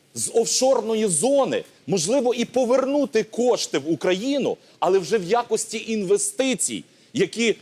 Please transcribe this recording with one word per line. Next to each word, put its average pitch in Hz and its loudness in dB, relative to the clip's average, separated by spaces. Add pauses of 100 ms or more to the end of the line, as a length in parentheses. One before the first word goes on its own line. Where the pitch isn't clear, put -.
(140)
з - -6
офшорної 226 2
зони, 202 2 (240)
можливо, 220 0
і 240 -2
повернути 262 0
кошти 220 0
в 147 -2
Україну, 185 0 (220)
але 185 4
вже 180 0
в 196 -6
якості 220 -2
інвестицій, 202 0 (300)
які, 196 0